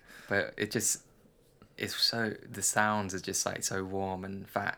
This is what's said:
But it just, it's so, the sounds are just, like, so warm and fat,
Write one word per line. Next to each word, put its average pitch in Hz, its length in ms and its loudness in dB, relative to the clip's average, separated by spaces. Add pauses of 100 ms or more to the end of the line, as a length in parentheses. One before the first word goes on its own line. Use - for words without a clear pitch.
(300)
But 101 260 2
it 107 140 0
just, - 320 0 (760)
it's - 180 -4
so, 113 400 2 (120)
the 104 140 -8
sounds 107 540 4
are 92 40 -2
just, 95 240 0
like, 92 200 -2
so 95 200 0
warm 95 400 -2
and 98 240 -8
fat, 101 300 -2